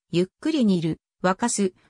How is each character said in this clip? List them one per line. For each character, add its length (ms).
ゆ 140
っ 20
く 120
り 120
煮 180
る、 180
沸 120
か 140
す、 240